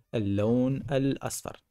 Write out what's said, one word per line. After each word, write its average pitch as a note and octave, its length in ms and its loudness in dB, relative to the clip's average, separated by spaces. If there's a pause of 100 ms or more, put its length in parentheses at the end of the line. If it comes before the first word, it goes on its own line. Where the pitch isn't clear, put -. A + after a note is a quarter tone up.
(160)
اللون A2+ 600 2
الأصفر. - 960 -2